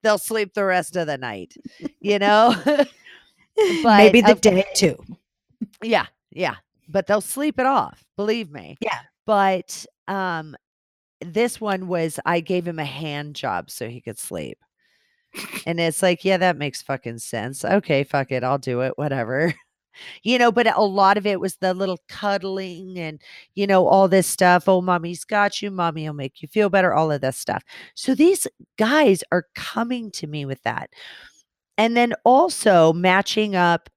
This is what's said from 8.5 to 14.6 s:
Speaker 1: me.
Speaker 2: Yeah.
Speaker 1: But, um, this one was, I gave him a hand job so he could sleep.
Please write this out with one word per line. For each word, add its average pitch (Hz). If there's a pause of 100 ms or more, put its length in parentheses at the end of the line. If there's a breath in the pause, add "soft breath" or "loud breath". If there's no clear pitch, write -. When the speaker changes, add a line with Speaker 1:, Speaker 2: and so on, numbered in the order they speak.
Speaker 1:
me. 95
Speaker 2:
Yeah. 220 (260)
Speaker 1:
But, 196 (220)
um, 175 (680)
this 214
one 190
was, 165
I 170
gave 175
him 165
a 147
hand 147
job 92
so 110
he 120
could 110
sleep. 73 (1080 loud breath)